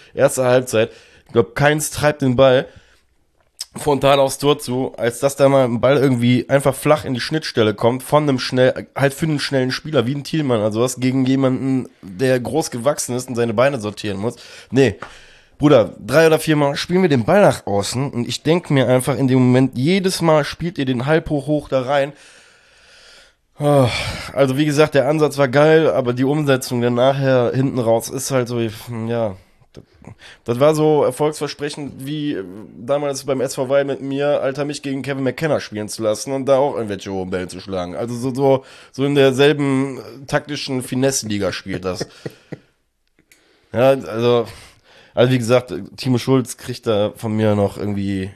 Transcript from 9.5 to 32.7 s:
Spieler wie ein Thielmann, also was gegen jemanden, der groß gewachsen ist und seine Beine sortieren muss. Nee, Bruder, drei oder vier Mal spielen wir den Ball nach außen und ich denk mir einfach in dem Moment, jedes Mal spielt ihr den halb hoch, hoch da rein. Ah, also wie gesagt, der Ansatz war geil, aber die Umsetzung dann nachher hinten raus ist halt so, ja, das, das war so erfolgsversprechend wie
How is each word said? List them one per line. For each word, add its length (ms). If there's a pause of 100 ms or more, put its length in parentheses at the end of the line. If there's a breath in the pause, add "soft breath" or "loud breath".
Spieler 360
wie 80
ein 80
Thielmann, 380
also 200
was 180
gegen 260
jemanden, 640 (140)
der 380
groß 320
gewachsen 440
ist 140
und 60
seine 180
Beine 260
sortieren 380
muss. 180 (360 loud breath)
Nee, 240 (640 loud breath)
Bruder, 380 (100)
drei 220
oder 100
vier 200
Mal 180
spielen 260
wir 80
den 140
Ball 180
nach 240
außen 460
und 160
ich 160
denk 260
mir 180
einfach 300
in 100
dem 120
Moment, 380
jedes 440
Mal 220
spielt 340
ihr 80
den 200
halb 240
hoch, 180
hoch 220
da 120
rein. 320 (1400 loud breath)
Ah, 300 (460 loud breath)
also 240
wie 80
gesagt, 300
der 120
Ansatz 300
war 100
geil, 420
aber 220
die 140
Umsetzung 560
dann 140
nachher 600
hinten 240
raus 300
ist 220
halt 180
so, 100
ja, 800 (340 soft breath)
das, 120 (600 loud breath)
das 160
war 160
so 300
erfolgsversprechend 1000
wie 320 (400)